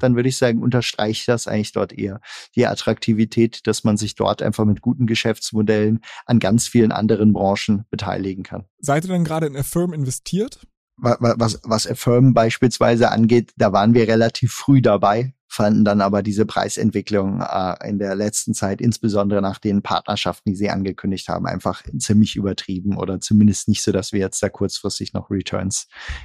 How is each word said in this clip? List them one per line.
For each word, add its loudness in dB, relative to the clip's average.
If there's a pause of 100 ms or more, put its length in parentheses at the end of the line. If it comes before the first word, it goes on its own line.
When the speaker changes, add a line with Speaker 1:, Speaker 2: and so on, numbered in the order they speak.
Speaker 1:
dann 2
würde 0
ich -4
sagen, 0
unterstreicht -2
das -2
eigentlich -4
dort -4
eher -8 (340)
die 2
Attraktivität, 0
dass -2
man 2
sich -6
dort -2
einfach 0
mit 0
guten 0
Geschäftsmodellen 0 (260)
an 4
ganz 2
vielen 4
anderen 2
Branchen 0
beteiligen -6
kann. -12 (160)
Speaker 2:
Seid -2
ihr -6
denn 0
gerade -2
in -6
Affirm -2
investiert? -6 (380)
Speaker 1:
Wa-, 0
wa-, 2
was, 0
was -2
Affirm 4
beispielsweise 2
angeht, 2
da 2
waren 4
wir 4
relativ 2
früh 4
dabei, 2 (200)
fanden 2
dann 4
aber 2
diese 0
Preisentwicklung, -2
äh, -6
in -4
der -4
letzten -4
Zeit, -4
insbesondere 0
nach -4
den 0
Partnerschaften, -4
die -2
sie -2
angekündigt -6
haben, -4
einfach -4 (160)
ziemlich 2
übertrieben -4
oder -4
zumindest 4
nicht 0
so, -2
dass -2
wir -2
jetzt -4
da 2
kurzfristig -6
noch -8
Returns -6 (360)